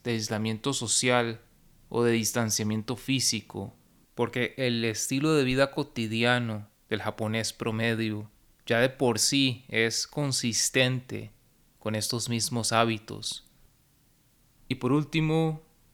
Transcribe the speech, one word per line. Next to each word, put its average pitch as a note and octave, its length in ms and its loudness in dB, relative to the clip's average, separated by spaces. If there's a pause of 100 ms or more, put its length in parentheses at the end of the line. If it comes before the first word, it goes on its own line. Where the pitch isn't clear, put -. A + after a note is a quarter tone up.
de A#2+ 80 -2
aislamiento A2 600 -2
social A#2+ 680 0 (480)
o A#2+ 160 0
de A#2 80 4
distanciamiento A2 840 0
físico, A2 800 -2 (400)
porque A#2+ 420 -2
el A#2+ 280 0
estilo C3+ 500 0
de C#3+ 100 4
vida C3 280 2
cotidiano A#2 960 0 (200)
del G#2+ 140 -2
japonés A2 500 -2
promedio A2 760 -2 (360)
ya A#2 120 2
de B2+ 100 4
por B2 300 2
sí C3+ 500 2
es A2+ 380 0
consistente B2+ 1300 0 (460)
con A2 160 -4
estos A2 340 -4
mismos A#2 440 -2
hábitos. A2 800 0 (1160)
Y B2+ 80 -2
por B2 160 0
último, D#3 680 0 (320)